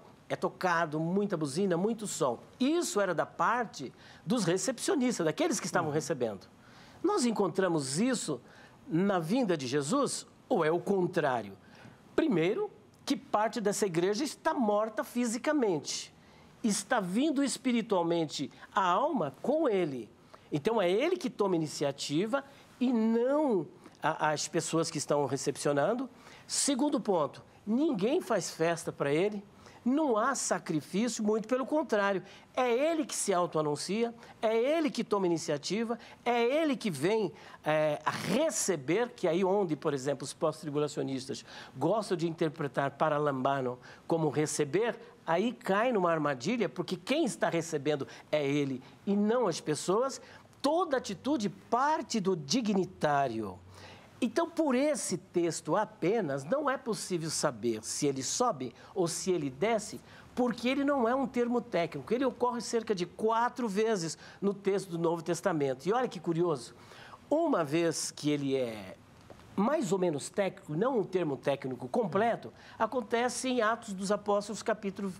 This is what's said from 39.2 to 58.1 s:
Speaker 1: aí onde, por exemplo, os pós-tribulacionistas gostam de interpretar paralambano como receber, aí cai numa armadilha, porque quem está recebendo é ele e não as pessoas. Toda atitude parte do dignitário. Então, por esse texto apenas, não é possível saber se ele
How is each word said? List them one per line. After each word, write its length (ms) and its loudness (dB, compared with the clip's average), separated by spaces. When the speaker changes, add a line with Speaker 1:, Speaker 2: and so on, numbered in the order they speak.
Speaker 1:
aí 160 2
onde, 320 2
por 180 0
exemplo, 300 -2
os 80 -8
pós-tribulacionistas 1120 -2
gostam 400 0
de 140 0
interpretar 600 -2
paralambano 840 0
como 220 2
receber, 680 0
aí 240 2
cai 400 2
numa 180 4
armadilha, 600 0
porque 260 -6
quem 300 0
está 240 0
recebendo 580 -2
é 160 2
ele 340 0
e 120 2
não 300 2
as 120 -2
pessoas. 600 -2
Toda 340 2
atitude 540 -2
parte 720 0
do 160 0
dignitário. 1200 0
Então, 280 0
por 240 2
esse 440 0
texto 580 -2
apenas, 720 0
não 240 0
é 80 0
possível 520 -4
saber 540 -2
se 240 -2
ele 160 -2